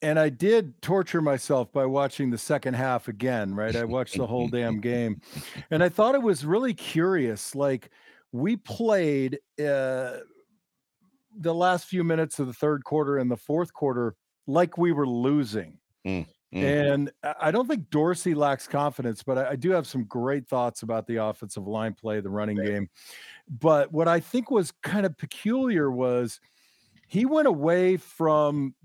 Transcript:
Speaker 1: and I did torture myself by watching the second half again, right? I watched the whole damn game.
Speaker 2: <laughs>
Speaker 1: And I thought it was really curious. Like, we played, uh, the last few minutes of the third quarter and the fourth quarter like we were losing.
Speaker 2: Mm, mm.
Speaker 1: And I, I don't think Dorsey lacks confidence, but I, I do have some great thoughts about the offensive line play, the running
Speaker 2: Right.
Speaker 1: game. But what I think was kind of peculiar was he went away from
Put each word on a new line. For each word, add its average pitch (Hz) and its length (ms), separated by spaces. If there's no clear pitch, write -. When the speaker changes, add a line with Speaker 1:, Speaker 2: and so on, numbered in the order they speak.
Speaker 1:
and 156 180
I 156 100
did 185 520
torture 180 400
myself 135 500
by 139 140
watching 135 440
the 117 80
second 131 380
half 127 320
again, 110 480
right? 110 200
I 117 100
watched 120 320
the 127 100
whole 120 220
damn 117 300
game. 120 420
Speaker 2:
<laughs> - 380
Speaker 1:
And 160 120
I 180 60
thought 226 260
it 277 60
was 175 240
really 220 280
curious. 160 840
Like, 139 360
we 180 260
played, 156 840
uh, 131 600
the 165 180
last 180 320
few 180 180
minutes 160 360
of 135 80
the 123 60
third 151 300
quarter 143 340
and 123 140
the 120 60
fourth 165 360
quarter 120 420
like 165 300
we 170 140
were 143 160
losing. 120 720
Speaker 2:
Mm, 92 200
mm. 139 240
Speaker 1:
And 143 360
I, 147 200
I 160 80
don't 240 160
think 240 220
Dorsey 165 460
lacks 143 320
confidence, 131 560
but 131 140
I, 131 140
I 143 40
do 147 160
have 170 160
some 127 180
great 127 420
thoughts 123 360
about 113 240
the 117 100
offensive 107 500
line 110 260
play, 107 280
the 98 80
running 104 300
Speaker 2:
Right. 101 120
Speaker 1:
game. 101 180
But 147 420
what 165 160
I 170 140
think 240 300
was 202 200
kind 196 220
of 170 120
peculiar 214 760
was 123 480
he 214 180
went 302 220
away 180 500
from 151 880